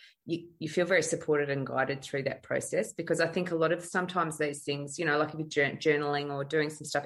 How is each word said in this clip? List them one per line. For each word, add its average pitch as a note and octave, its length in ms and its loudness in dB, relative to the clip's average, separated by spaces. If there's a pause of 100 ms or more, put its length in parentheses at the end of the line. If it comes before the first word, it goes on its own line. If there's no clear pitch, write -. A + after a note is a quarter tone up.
(240)
you, D#3+ 240 -6 (100)
you D#3 120 -6
feel F3 160 2
very F3+ 160 4
supported D3 480 2
and C#3 160 -2
guided C3 340 -2
through C#3 220 -4
that C3+ 200 -4
process, C#3 520 -2
because E3 260 0
I E3 60 4
think F3 240 -2
a E3+ 60 0
lot D#3+ 160 4
of, E3+ 120 -2
sometimes F3 540 -2
these D3 240 -2
things, C#3+ 360 -4
you F3 60 -2
know, D3 140 4
like D3+ 160 0
if D#3 40 -6
you're D#3 100 -4
jour-, C#3+ 280 2
journaling D3 580 2
or C#3 100 -2
doing D3+ 260 0
some D3+ 160 -10
stuff, C#3+ 200 -2